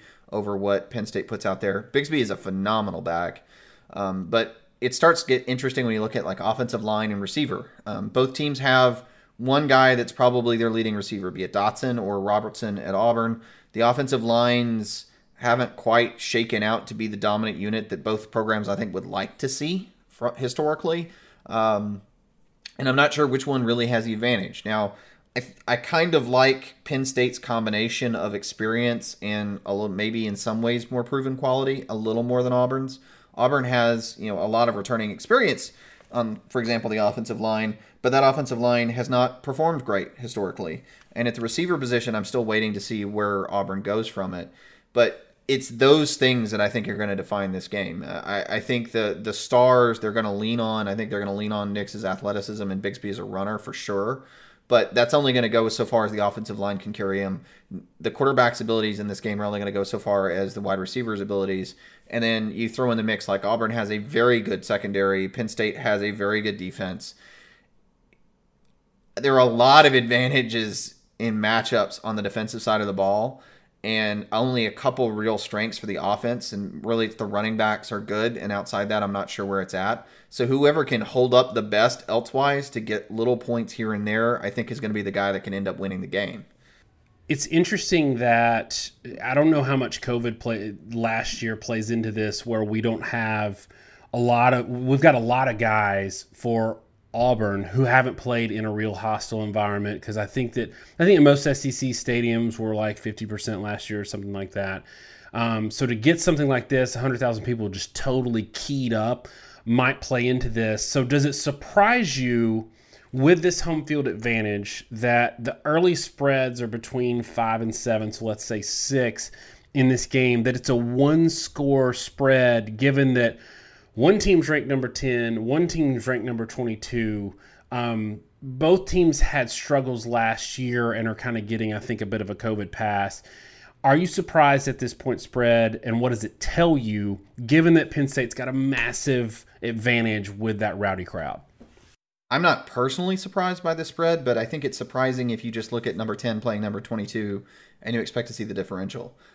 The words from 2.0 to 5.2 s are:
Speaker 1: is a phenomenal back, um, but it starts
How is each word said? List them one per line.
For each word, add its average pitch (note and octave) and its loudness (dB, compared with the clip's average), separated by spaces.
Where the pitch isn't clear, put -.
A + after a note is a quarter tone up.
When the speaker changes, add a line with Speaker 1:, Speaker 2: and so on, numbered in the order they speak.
Speaker 1:
is G#2+ 0
a F#2+ -4
phenomenal G2 -2
back, E2+ -4
um, F#2+ -6
but A2+ -2
it B2 0
starts E3 4